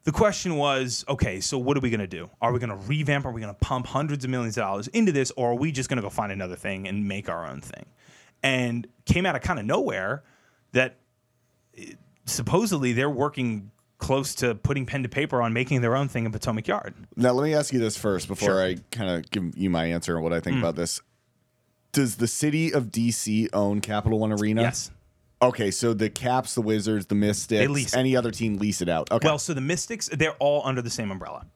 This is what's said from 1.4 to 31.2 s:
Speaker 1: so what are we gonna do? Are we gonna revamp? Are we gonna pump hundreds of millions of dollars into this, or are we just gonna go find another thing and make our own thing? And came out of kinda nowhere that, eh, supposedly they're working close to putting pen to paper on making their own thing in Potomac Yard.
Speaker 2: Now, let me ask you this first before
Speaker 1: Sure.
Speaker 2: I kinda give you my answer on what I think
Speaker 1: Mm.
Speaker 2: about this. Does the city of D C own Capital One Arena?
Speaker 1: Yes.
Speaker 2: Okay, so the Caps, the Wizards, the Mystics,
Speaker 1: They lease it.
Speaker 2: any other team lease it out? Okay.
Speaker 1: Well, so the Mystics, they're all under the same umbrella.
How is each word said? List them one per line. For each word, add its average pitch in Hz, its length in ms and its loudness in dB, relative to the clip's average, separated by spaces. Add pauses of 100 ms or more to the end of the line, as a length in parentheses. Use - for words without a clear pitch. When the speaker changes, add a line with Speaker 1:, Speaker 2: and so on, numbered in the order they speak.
Speaker 1:
so - 180 -2
what 131 160 2
are 139 60 2
we 127 80 2
gonna 107 180 0
do? 87 220 -10 (120)
Are 117 120 2
we 123 60 2
gonna 113 180 -6 (100)
revamp? 143 380 0
Are 131 80 -4
we 113 80 -8
gonna 104 120 -8
pump 123 320 0
hundreds 143 380 -2
of 131 80 -2
millions 117 260 -2
of 117 60 0
dollars 101 240 -2
into 208 240 4
this, 135 240 2
or 120 160 2
are 120 40 2
we 147 180 0
just 135 160 -4
gonna 123 120 0
go 98 80 -4
find 104 220 -2
another 95 240 -6
thing 95 320 -6
and 101 200 0
make 98 220 -4
our 85 160 -6
own 69 160 -10
thing? - 240 -16 (560)
And 123 460 0 (180)
came 180 200 -2
out 170 100 0
of 127 60 -4
kinda 170 200 -2
nowhere 117 600 -2 (480)
that, 127 280 2 (760)
eh, - 160 -16 (320)
supposedly 147 680 2
they're 131 160 2
working 120 640 -2 (260)
close 135 380 0
to 120 200 0
putting 139 300 -2
pen 135 180 -4
to 120 60 -4
paper 135 320 0
on 113 100 2
making 127 300 0
their 120 160 4
own 139 100 0
thing 120 180 -2
in 113 60 -2
Potomac 110 340 -4
Yard. 196 280 -4 (240)
Speaker 2:
Now, 123 160 6
let 131 100 4
me 156 100 2
ask 147 200 2
you 127 60 4
this 110 180 2
first 98 320 0
before 101 200 0
Speaker 1:
Sure. 95 140 4
Speaker 2:
I 92 120 0 (160)
kinda 92 380 -2
give 87 280 -4
you 95 120 2
my 82 180 2
answer 85 280 -2
on 82 80 -2
what 82 80 2
I 85 80 2
think - 160 -2
Speaker 1:
Mm. 127 40 2
Speaker 2:
about 85 180 0
this. 85 240 -2 (920)
Does 131 240 2
the 117 120 0
city 151 440 0
of 127 180 0
D 117 220 2
C 107 400 0
own 101 300 2
Capital 107 380 0
One 110 120 2
Arena? 107 300 2
Speaker 1:
Yes. 117 300 0 (500)
Speaker 2:
Okay, 123 300 4
so 117 220 2
the 107 160 2
Caps, 127 460 0
the 120 60 0
Wizards, 107 440 0
the 104 100 -2
Mystics, 104 460 2
Speaker 1:
They 127 60 4
lease 139 260 -2
it. 120 40 2
Speaker 2:
any 131 160 2
other 120 160 2
team 107 280 -2
lease 101 240 -2
it 87 80 0
out? 80 200 -2
Okay. 139 160 2
Speaker 1:
Well, 151 140 4
so - 140 -4
the 131 80 -4
Mystics, 170 500 -4
they're 147 220 0
all 143 320 2
under 131 160 0
the 117 80 -6
same 107 220 -4
umbrella. 82 340 -10 (100)